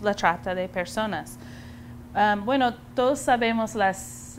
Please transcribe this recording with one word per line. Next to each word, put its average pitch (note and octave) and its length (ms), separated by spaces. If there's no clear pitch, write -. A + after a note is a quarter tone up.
la G#3 100
trata F3+ 420
de F#3 140
personas. F3+ 680
Am, G#3 300
bueno, B3 300
todos C4+ 240
sabemos A#3 560
las - 640